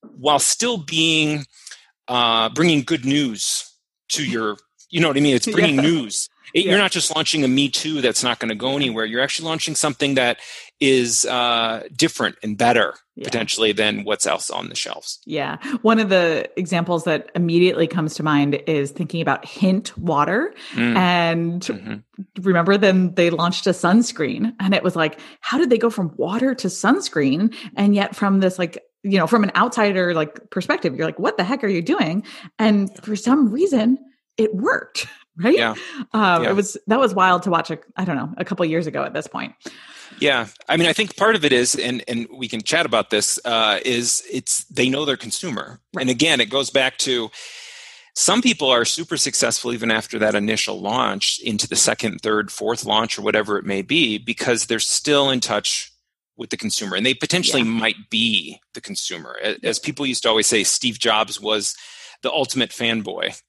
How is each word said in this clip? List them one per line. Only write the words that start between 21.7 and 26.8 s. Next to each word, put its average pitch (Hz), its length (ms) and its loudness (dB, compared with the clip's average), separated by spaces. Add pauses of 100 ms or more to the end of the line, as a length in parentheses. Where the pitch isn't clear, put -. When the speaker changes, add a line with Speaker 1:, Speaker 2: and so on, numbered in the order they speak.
Speaker 2:
remember 185 360 4
then 185 380 4
they 175 140 4
launched 170 360 0
a 190 60 4
sunscreen 196 880 2
and 196 160 2
it - 80 -2
was 175 120 0
like, 156 240 -2 (200)
how - 180 -4
did 330 120 4
they 233 80 6
go 233 120 2
from 180 280 -2
water 233 380 0
to 208 120 -4
sunscreen? 185 840 2 (240)